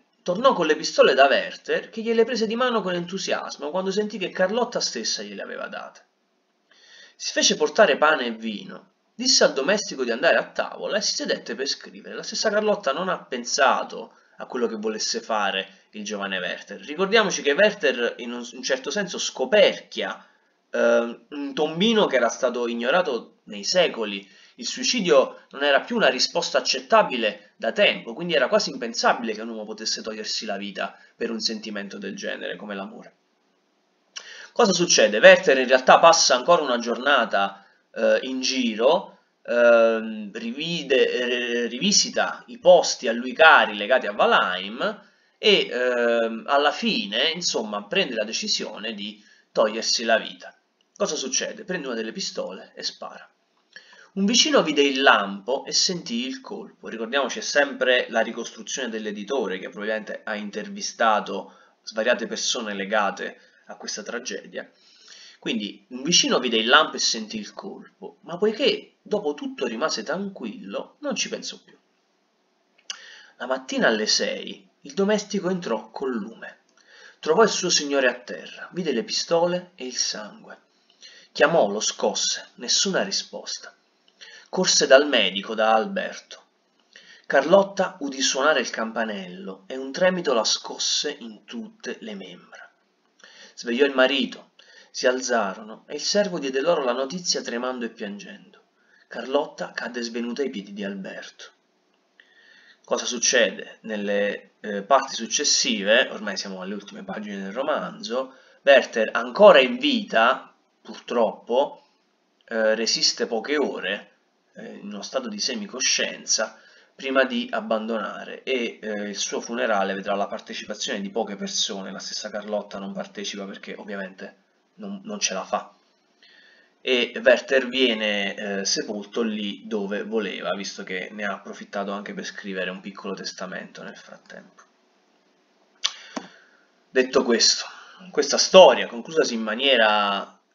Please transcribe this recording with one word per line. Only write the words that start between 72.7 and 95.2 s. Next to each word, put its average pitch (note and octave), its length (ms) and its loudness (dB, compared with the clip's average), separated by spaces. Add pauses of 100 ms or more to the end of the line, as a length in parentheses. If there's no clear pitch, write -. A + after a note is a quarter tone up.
La B2 80 -10
mattina C3 420 0
alle G#2+ 180 0
sei G2 600 -4 (140)
il - 100 -18
domestico G3 560 0
entrò E3+ 420 -4
col - 220 -6
lume. - 460 -10 (600)
Trovò F3+ 260 4
il G3+ 40 6
suo F3 220 -2
signore C#3 380 2
a A#2+ 60 0
terra, - 580 -14
vide E3 200 -4
le A3+ 120 0
pistole F3 680 0
e B2+ 120 -12
il B2 100 -10
sangue. - 640 -8 (760)
Chiamò, D3 380 4
lo G#2 100 -2
scosse, - 760 -4
nessuna C3+ 460 0
risposta. - 720 -8 (760)
Corse F3+ 380 2
dal C#3+ 220 10
medico, G2+ 460 0
da A2 180 4
Alberto. G2 680 -2 (800)
Carlotta F3+ 760 4
udì C3+ 200 -6
suonare C3+ 400 2
il - 80 -2
campanello G2 1000 -6
e C3 120 -10
un C3+ 140 -10
tremito F3 420 2
la G#2+ 100 2
scosse - 760 -4
in G3+ 260 -16
tutte A2+ 540 -12
le A2 140 -12
membra. F2 560 -18 (840)
Svegliò A#2+ 320 0
il C3+ 80 0
marito, C3 560 2 (400)
si - 160 -2
alzarono A2 800 -2